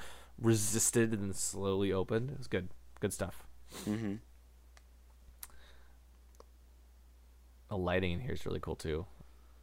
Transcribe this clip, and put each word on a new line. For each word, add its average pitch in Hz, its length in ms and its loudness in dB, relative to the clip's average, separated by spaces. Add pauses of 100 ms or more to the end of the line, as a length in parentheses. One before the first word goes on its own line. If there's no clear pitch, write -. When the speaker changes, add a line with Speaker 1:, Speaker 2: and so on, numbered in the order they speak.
(400)
Speaker 1:
resisted 113 720 6
and 104 100 0
then 98 120 -2
slowly 98 580 2
opened. 113 380 2
It 131 80 -8
was 131 80 -8
good. 90 220 -2 (320)
Good 104 120 0
stuff. - 320 -6 (440)
Speaker 2:
Mm-hmm. 104 260 0 (3500)
Speaker 1:
The 107 80 -4
lighting 90 360 4
in 85 80 0
here - 120 -4
is - 140 -2
really - 140 -2
cool - 160 -4
too. 80 300 -2 (560)